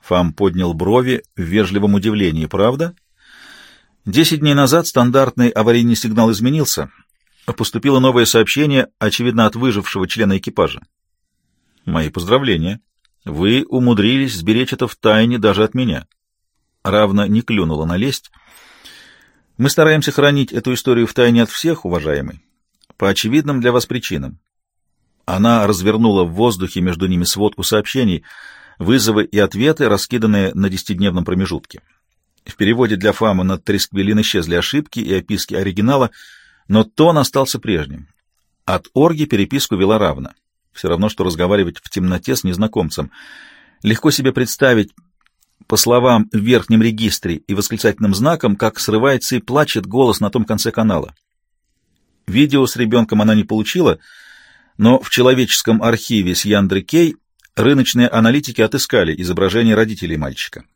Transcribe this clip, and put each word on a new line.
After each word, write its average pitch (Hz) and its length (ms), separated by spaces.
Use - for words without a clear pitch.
Фам 90 240
поднял 90 400
брови 117 500
в 95 60
вежливом 98 520
удивлении. 95 520
Правда? 131 480
Десять 151 340
дней 147 140
назад 143 320
стандартный 123 640
аварийный 117 460
сигнал 113 340
изменился. 120 600
Поступило 123 540
новое 127 260
сообщение, 131 640
очевидно, 113 460
от 104 100
выжившего 101 540
члена 98 300
экипажа. - 420
Мои 80 240
поздравления. 98 720
Вы 98 420
умудрились 123 680
сберечь 110 380
это 110 160
в - 80
тайне 110 420
даже 104 240
от 107 120
меня. 117 320
Равна 101 460
не 110 140
клюнула 80 420
на 87 140
лесть. 127 320
Мы 127 100
стараемся 156 420
хранить 139 420
эту 123 200
историю 120 340
в - 60
тайне 120 300
от 110 80
всех, - 340
уважаемый, 76 560
по 98 140
очевидным 135 500
для 120 120
вас 120 120
причинам. 80 540
Она 104 400
развернула 101 580
в 82 80
воздухе 95 480
между 90 260
ними 87 180
сводку 101 380
сообщений, 107 640
вызовы 107 460
и - 140
ответы, 120 500
раскиданные 104 680
на 98 140
десятидневном 90 560
промежутке. 90 580
В - 100
переводе 107 400
для 98 160
Фама 98 320
на 95 140
Тресквилин 98 600
исчезли 87 340
ошибки 123 460
и - 140
описки 95 400
оригинала, 104 560
но 110 160
тон 160 340
остался 135 400
прежним. 76 500
От 92 300
Орги 151 300
переписку 120 520
вела 98 220
Равна. 69 360
Всё - 160
равно, 87 200
что 104 160
разговаривать 90 580
в - 80
темноте 92 460
с - 80
незнакомцем. 90 640
Легко 113 280
себе 131 220
представить, 123 600
по 110 100
словам 120 560
в 110 60
верхнем 113 440
регистре 107 540
и - 180
восклицательным 104 600
знаком, 123 420
как - 220
срывается 123 580
и 113 40
плачет 123 460
голос 120 340
на 104 100
том 120 140
конце 110 260
канала. 104 440
Видео 135 400
с - 100
ребёнком 113 460
она 110 120
не 104 100
получила, 110 540
но 123 240
в - 100
человеческом 123 720
архиве 107 520
с - 100
Яндры 98 380
Кей 165 340
рыночные 123 520
аналитики 117 520
отыскали 107 600
изображение 95 540
родителей 104 420
мальчика. - 480